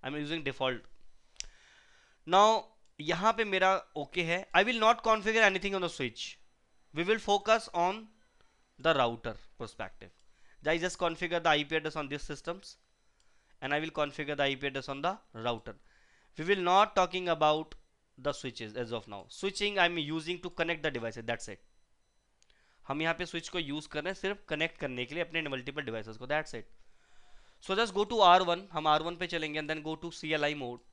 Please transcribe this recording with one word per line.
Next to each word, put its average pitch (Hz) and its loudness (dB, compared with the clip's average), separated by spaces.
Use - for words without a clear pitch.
I'm 135 -6
using 151 -6
default. 131 -2
Now, 202 6
यहाँ 170 2
पे 226 2
मेरा 190 4
ओके 151 -4
है। 180 -2
I 180 8
will 233 2
not 226 4
configure 220 4
anything 190 0
on 190 0
the 175 -2
switch. - -6
We 160 -2
will 220 2
focus 214 2
on 190 0
the 156 4
router 117 0
perspective. 101 -12
I 165 2
just 175 -4
configure 170 -2
the 160 4
I 147 4
P 151 -4
address 151 -2
on 147 -6
these 143 -6
systems, - -10
and 139 -2
I 151 2
will 160 -6
configure 147 -2
the 139 2
I 139 2
P 135 -6
address 135 -6
on 139 -8
the 185 -2
router. 113 -4
We 156 -6
will 185 0
not 202 6
talking 180 0
about 156 2
the 139 -4
switches 117 -10
as 117 -4
of 113 -6
now. 101 -14
Switching 202 -4
I'm 175 4
using 160 -6
to 160 -8
connect 165 -2
the 156 0
devices, 113 -8
that's 117 -6
it. 98 -14
हम 147 -4
यहाँ 165 0
पे 175 -6
स्विच 170 -8
को 185 -6
यूज़ 147 -6
कर 151 -6
रहे 180 -4
हैं 190 -10
सिर्फ 202 -4
कनेक्ट 160 -2
करने 127 -4
के 135 -12
लिए 170 -2
अपने 165 -4
मल्टीपल 135 -8
डिवाइसेस 110 -8
को, 123 -14
that's 151 -4
it। 110 -10
So 190 -2
just 214 0
go 202 2
to 220 0
R 175 12
one, 170 2
हम 156 -2
आर 156 6
वन 170 -4
पे 175 -4
चलेंगे 156 -4
and 151 -6
then 156 -4
go 156 -4
to 170 -8
C 156 -6
L 147 2
I 151 -2
mode। 120 -8